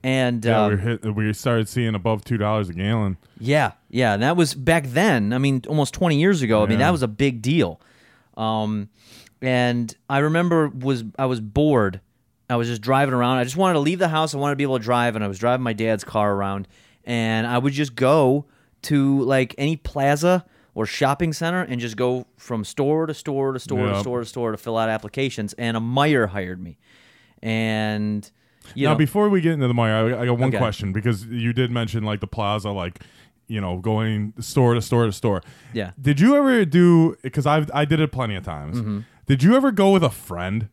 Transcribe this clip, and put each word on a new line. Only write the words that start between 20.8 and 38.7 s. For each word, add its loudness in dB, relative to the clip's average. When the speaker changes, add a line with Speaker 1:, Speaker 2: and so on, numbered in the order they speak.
Speaker 1:
shopping 0
center -2
and -6
just -6
go 0
from -6
store -2
to -8
store -4
to -6
store -2
to 0
Speaker 2:
Yep. 0
Speaker 1:
store -4
to -8
store -6
to -8
fill -6
out 0
applications. -4
And -4
a -2
Meijer 2
hired -8
me. -14
And, -2
you -2
Speaker 2:
Now, 4
Speaker 1:
know. 2
Speaker 2:
before 2
we 4
get 0
into 0
the 2
Meijer, 2
I, -4
I -2
got 0
one 2
Speaker 1:
Okay. 0
Speaker 2:
question, -2
because -2
you -4
did -2
mention, -4
like, -4
the -6
plaza, -4
like, -6
you -6
know, -4
going -2
store 2
to 2
store 0
to -2
store. -2
Speaker 1:
Yeah. -4
Speaker 2:
Did 2
you 6
ever 4
do, 6
'cause -2
I've, 2
I 2
did 2
it 0
plenty -4
of -8
times. -8